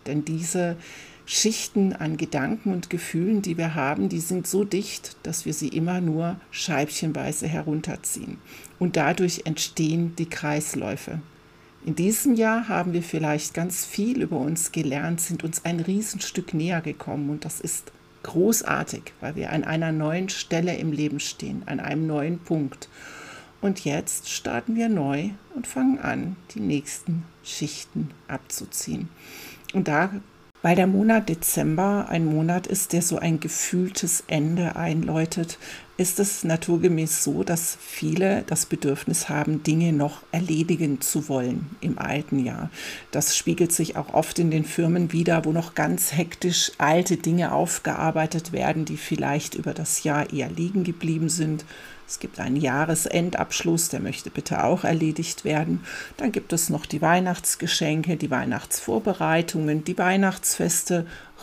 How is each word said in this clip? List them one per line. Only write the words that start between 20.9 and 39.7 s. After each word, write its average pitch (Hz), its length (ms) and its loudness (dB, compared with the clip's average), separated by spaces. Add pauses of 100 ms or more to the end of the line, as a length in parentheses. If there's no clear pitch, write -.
Leben 147 280 0
stehen, 135 460 -6
an 147 140 -4
einem 147 260 -2
neuen 156 320 0
Punkt. 156 500 -2 (720)
Und 196 240 -2
jetzt - 460 -4
starten - 460 -4
wir 233 120 2
neu 151 400 0 (260)
und 247 120 -6
fangen 262 320 2
an, 131 380 -4 (180)
die 220 60 -6
nächsten 165 640 -2 (180)
Schichten - 720 -6 (160)
abzuziehen. - 840 -6 (640)
Und 190 120 2
da, 156 240 4 (520)
weil 175 140 6
der 185 100 6
Monat 208 420 6
Dezember 165 800 2
ein 165 160 2
Monat 160 420 2
ist, - 280 -2
der 170 80 4
so 170 160 0
ein 160 220 2
gefühltes 180 840 0
Ende 160 500 2
einläutet, 165 800 0 (380)
ist 180 220 0
es 202 240 0
naturgemäß 165 800 2
so, 151 220 0
dass 170 360 -2
viele 180 680 0
das - 180 0
Bedürfnis 147 640 0
haben, 151 340 2
Dinge 160 300 4